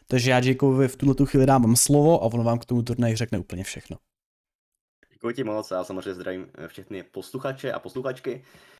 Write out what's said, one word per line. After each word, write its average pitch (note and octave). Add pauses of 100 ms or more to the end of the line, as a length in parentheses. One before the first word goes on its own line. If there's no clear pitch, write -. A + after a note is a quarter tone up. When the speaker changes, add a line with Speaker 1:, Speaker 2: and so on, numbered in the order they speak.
Speaker 1:
Takže B2+
já B2+
Jacobovi C3
v -
tuhletu C#3
chvíli C3
dávám B2
slovo D3
a -
on A#2
vám A#2
k -
tomu B2
turnaji A#2
řekne A2+
úplně F2+
všechno. - (1160)
Speaker 2:
Děkuji A#2+
ti C3+
moc G#2+
a F#2
samozřejmě F#2
zdravím, F#2
eh, E2
všechny F#2+
posluchače C3+
a -
posluchačky. B2+ (360)